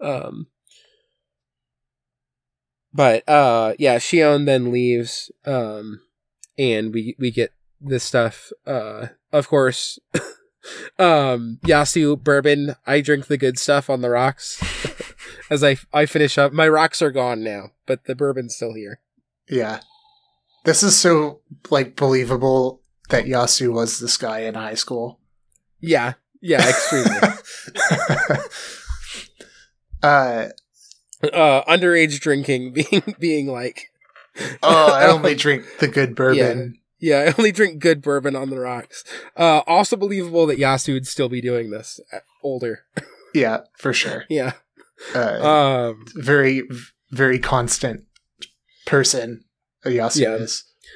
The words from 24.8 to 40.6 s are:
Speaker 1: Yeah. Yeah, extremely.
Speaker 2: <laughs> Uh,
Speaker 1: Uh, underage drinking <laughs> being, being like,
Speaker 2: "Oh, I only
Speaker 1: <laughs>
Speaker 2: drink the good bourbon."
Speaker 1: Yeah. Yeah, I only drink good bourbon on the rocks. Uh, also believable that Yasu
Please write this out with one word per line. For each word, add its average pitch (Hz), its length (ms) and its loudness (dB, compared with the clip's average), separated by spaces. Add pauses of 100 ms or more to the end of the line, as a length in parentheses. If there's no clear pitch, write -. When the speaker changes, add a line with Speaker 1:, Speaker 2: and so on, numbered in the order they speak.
Speaker 1:
Yeah. 131 340 0 (260)
Yeah, 156 260 2
extremely. 135 520 0
Speaker 2:
<laughs> - 1200 -2 (1600)
Uh, 127 460 2 (840)
Speaker 1:
Uh, 147 320 4
underage 165 560 2
drinking 135 520 -2
<laughs> - 20 -20
being, 196 440 -2
being 151 300 -2
like, 123 400 -10 (760)
Speaker 2:
"Oh, 156 300 6
I 139 160 6
only 151 260 4
Speaker 1:
<laughs> 135 120 -6
Speaker 2:
drink 143 180 0 (140)
the 151 100 2
good 135 260 0
bourbon." 127 640 0 (240)
Speaker 1:
Yeah. 147 240 2
Yeah, 165 60 4
I 151 80 0
only 214 140 4
drink 170 280 0
good 160 220 2
bourbon 139 340 -2
on 135 140 -6
the 131 100 -8
rocks. 123 420 -10 (340)
Uh, 156 300 4
also 190 300 4
believable 180 500 0
that 139 120 0
Yasu 135 360 0